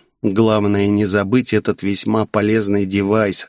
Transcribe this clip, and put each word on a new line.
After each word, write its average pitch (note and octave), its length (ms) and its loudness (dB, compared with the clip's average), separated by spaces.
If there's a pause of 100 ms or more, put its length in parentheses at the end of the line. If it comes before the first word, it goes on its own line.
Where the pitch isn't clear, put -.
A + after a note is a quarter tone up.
(240)
Главное, G#2 640 2
не G#2 180 2
забыть G2+ 480 0
этот G#2 300 -2
весьма G#2 420 -2
полезный G2+ 600 0
девайс G2 640 0